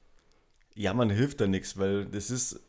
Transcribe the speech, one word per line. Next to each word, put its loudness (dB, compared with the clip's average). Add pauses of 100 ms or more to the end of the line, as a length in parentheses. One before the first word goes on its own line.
(760)
jammern 2
hilft 2
da 4
nichts, 0
weil 0
das -8
ist, -4 (100)